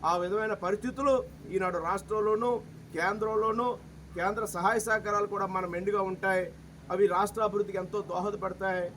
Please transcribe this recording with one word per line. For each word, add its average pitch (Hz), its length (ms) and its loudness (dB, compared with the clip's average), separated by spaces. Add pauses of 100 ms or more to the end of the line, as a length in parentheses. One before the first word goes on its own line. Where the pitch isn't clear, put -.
(100)
ఆ - 20 4 (100)
విధమైన 208 320 0 (100)
పరిస్థితులు 254 500 0 (400)
ఈనాడు 185 240 0 (100)
రాష్ట్రంలోనూ 214 600 0 (440)
కేంద్రంలోనూ 214 720 0 (500)
కేంద్ర 202 280 0 (100)
సహాయ 196 320 4
సహకారాలు 208 480 2
కూడా 196 120 0 (100)
మన 185 180 0
మెండుగా 202 260 2 (100)
ఉంటాయి. 185 340 2 (480)
అవి 190 120 6 (120)
రాష్ట్ర 202 320 2
అభివృద్ధికి 202 340 0
ఎంతో 185 160 -4 (120)
దోహదపడతాయి. 185 760 -2 (120)